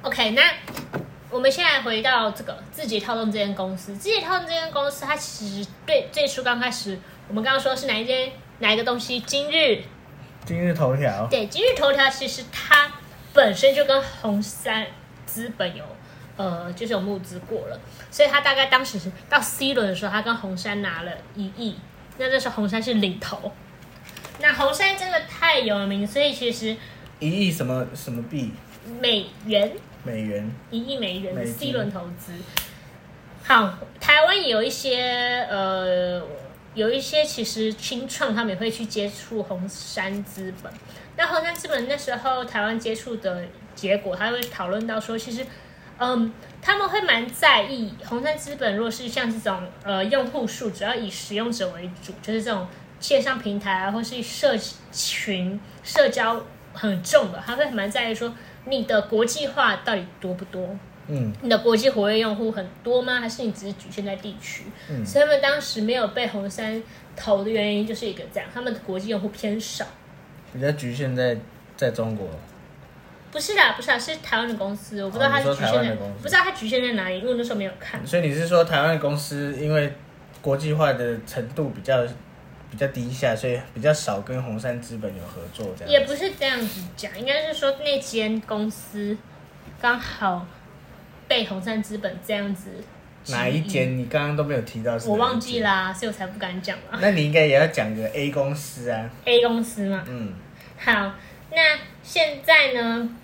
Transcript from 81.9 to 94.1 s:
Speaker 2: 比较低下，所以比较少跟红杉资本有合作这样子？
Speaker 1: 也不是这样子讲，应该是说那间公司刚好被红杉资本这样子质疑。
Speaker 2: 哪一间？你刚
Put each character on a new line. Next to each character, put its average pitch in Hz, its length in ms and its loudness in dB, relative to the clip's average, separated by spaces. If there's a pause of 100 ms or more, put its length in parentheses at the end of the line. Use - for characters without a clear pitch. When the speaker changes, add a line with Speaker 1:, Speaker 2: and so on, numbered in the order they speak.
Speaker 2:
比 - 60 -12
较 139 100 0
低 123 240 -6
下， 127 240 2
所 127 120 -4
以 123 120 0 (160)
比 123 40 -8
较 151 140 6
少 107 280 0
跟 127 200 -6
红 110 180 -6
杉 120 220 -4
资 117 160 -12
本 101 180 -6
有 87 80 -12
合 87 200 -12 (100)
作 107 140 -8 (100)
这 - 80 -12
样 - 20 -8
子？ 294 40 2
Speaker 1:
也 285 80 8
不 285 160 0
是 370 240 -2
这 285 40 0
样 262 160 0
子 196 220 -4 (160)
讲， 190 220 -10
应 233 40 -8
该 294 220 0
是 311 80 -4
说 277 220 0 (100)
那 277 140 2
间 220 420 0
公 214 300 -2
司 208 440 -6 (640)
刚 240 200 4
好 180 480 -2 (800)
被 226 180 -4
红 190 160 -8
杉 214 220 -4
资 214 160 -10
本 185 260 -8
这 214 80 -6
样 202 220 -4
子 - 160 -16 (520)
质 131 100 -8
疑。 - 20 -4
Speaker 2:
哪 120 120 0
一 151 140 0
间？ 131 340 0
你 123 100 -2
刚 147 180 0